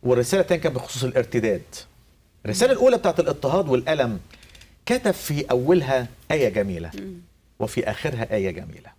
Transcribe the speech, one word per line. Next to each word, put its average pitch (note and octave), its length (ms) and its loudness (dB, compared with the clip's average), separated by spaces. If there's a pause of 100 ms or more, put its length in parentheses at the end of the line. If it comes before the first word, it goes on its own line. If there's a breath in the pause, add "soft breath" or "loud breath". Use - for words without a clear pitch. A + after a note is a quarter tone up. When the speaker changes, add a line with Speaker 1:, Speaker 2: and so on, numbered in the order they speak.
Speaker 1:
والرسالة B2 380 2
الثانية E3+ 200 2
كان D#3+ 120 -2
بخصوص B2 300 -6
الارتداد. A#2 580 0 (840)
الرسالة A#3 260 2
الأولى B3 260 6
بتاعت F3 220 0
الاضطهاد D#3+ 500 0
والألم B2+ 500 0 (640 loud breath)
كتب A#3+ 260 0
في C#3+ 400 -4
أولها C3 560 2 (240)
آية C#3 180 2
جميلة، F#2 440 -4
Speaker 2:
مم. F#3+ 200 -12 (460)
Speaker 1:
وفي A#2+ 300 -4
آخرها A2+ 460 -4
آية F#2+ 160 -2
جميلة. - 480 -14